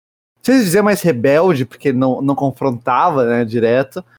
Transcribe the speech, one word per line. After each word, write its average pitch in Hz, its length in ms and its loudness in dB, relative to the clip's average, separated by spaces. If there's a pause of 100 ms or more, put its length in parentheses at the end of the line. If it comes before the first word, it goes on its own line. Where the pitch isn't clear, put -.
(380)
não - 60 -20
sei 254 160 2
se 247 60 2
dizer 185 160 2
mais 202 200 0
rebelde, 143 640 2
porque - 260 -6
não, 127 300 0
não 139 140 -2
confrontava, 135 920 -2
né, 117 180 0
direto, 120 600 -2 (160)